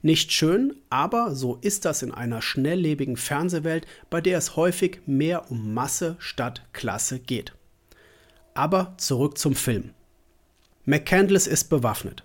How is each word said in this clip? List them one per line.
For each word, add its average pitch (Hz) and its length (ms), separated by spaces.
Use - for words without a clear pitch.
Nicht 156 300
schön, 214 440
aber 175 460
so 123 260
ist 196 240
das 127 160
in 123 100
einer 117 300
schnelllebigen 143 760
Fernsehwelt, 160 680
bei 170 120
der 180 160
es - 180
häufig 180 500
mehr 156 460
um 107 220
Masse 139 460
statt - 440
Klasse 110 460
geht. - 340
Aber 180 440
zurück 139 400
zum 139 180
Film. - 360
McCandless 185 640
ist - 220
bewaffnet. - 560